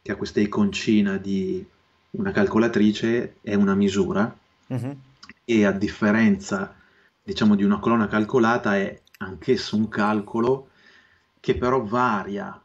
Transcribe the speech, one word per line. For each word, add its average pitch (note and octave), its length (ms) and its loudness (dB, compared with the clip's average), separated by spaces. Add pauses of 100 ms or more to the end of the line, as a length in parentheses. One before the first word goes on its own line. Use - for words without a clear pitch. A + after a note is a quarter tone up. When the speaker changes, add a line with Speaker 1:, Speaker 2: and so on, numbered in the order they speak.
Speaker 1:
che - 120 -10
ha G2 40 -6
questa G#2 240 -4
iconcina G#2 760 0
di F#2+ 480 -4 (440)
una G2 200 -4
calcolatrice G#2+ 1120 2
è G#2+ 120 -6
una G2+ 200 4
misura G2 600 0 (340)
Speaker 2:
Mhm. C3 280 -6 (480)
Speaker 1:
e A2 200 4
a G2 80 4
differenza, G2+ 1000 0 (480)
diciamo, G#2 320 2
di G2 100 0
una G2+ 140 2
colonna A#2 300 0
calcolata A2 680 0
è G2 240 -4 (180)
anch'esso G#2 580 -4
un G#2+ 120 0
calcolo A2 840 -2 (680)
che B2 160 0
però B2 280 0
varia G2+ 800 -2